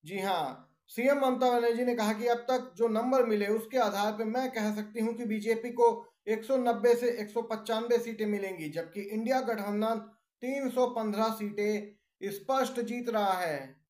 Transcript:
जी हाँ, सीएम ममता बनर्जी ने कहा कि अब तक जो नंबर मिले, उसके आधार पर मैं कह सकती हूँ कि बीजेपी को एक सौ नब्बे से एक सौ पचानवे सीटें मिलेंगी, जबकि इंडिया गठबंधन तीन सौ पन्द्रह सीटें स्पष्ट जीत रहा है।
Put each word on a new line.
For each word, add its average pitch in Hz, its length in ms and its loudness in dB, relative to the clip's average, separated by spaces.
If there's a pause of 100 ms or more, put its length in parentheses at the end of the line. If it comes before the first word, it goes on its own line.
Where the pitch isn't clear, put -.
जी 190 140 -6
हाँ, 170 460 -2 (220)
सीएम 277 320 2
ममता 254 320 2
बनर्जी 240 340 2
ने 247 100 0
कहा 214 180 0
कि 220 140 -2
अब 240 100 4
तक 254 400 -2
जो 233 100 2
नंबर 247 380 4
मिले, 208 220 2
उसके 220 300 0
आधार 208 340 2
पर 214 140 -4
मैं 254 260 -2
कह 214 240 -2
सकती 214 240 -8
हूँ 226 140 0
कि 233 120 -6
बीजेपी 220 440 -2
को 233 360 4 (220)
एक 214 160 -2
सौ 269 140 2
नब्बे 240 380 4
से 240 140 2
एक 208 200 -4
सौ 226 120 -4
पचानवे 226 580 0
सीटें 226 260 -4
मिलेंगी, 190 440 -4
जबकि 165 320 -8
इंडिया 220 400 -2
गठबंधन 214 540 -2 (460)
तीन 269 280 -2
सौ 247 180 2
पन्द्रह 220 420 0
सीटें 208 680 -4 (340)
स्पष्ट 254 520 -2
जीत 240 280 -4
रहा 208 240 2
है। 151 460 -4 (100)